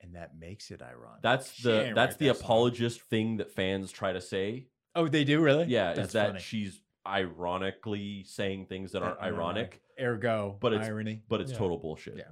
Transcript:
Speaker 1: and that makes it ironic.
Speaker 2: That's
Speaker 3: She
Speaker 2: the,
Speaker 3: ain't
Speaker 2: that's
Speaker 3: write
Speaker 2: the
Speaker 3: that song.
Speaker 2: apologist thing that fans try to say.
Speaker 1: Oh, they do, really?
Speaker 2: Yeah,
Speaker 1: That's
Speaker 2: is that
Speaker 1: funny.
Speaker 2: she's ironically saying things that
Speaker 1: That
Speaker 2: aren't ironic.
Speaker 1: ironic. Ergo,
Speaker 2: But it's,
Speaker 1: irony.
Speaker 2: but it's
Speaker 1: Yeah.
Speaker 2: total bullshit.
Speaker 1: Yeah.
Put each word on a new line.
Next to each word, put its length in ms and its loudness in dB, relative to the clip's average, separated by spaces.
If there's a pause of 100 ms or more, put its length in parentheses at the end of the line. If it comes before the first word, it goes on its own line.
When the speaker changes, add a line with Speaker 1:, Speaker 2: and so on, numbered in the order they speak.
Speaker 1:
and 140 -18
that 220 -14
makes 340 -14
it 100 -16
ironic. 400 -20
Speaker 2:
That's 320 2
Speaker 3:
She 100 -16
Speaker 2:
the, 240 6
Speaker 3:
ain't 80 0
Speaker 2:
that's 180 6
Speaker 3:
write 60 -10
Speaker 2:
the 100 4
Speaker 3:
that 80 6
song. 80 -12
Speaker 2:
apologist 580 4
thing 340 0
that 140 -4
fans 400 0
try 220 -2
to 80 -4
say. 460 -4 (280)
Speaker 1:
Oh, 120 2
they 160 4
do, 160 4
really? 260 6
Speaker 2:
Yeah, 280 2
Speaker 1:
That's 140 -2
Speaker 2:
is 60 -10
that 160 4
Speaker 1:
funny. 100 -6
Speaker 2:
she's 420 -6 (240)
ironically 1200 -4
saying 380 -4
things 280 -10
that 80 -2
Speaker 1:
That 40 -2
Speaker 2:
aren't 160 -4
ironic. 180 -4
Speaker 1:
ironic. 420 -4 (180)
Ergo, 600 -2
Speaker 2:
But 140 2
it's, 140 0
Speaker 1:
irony. 400 -6
Speaker 2:
but 140 0
it's 100 -6
Speaker 1:
Yeah. 60 -8
Speaker 2:
total 200 0
bullshit. 400 -10
Speaker 1:
Yeah. 140 -12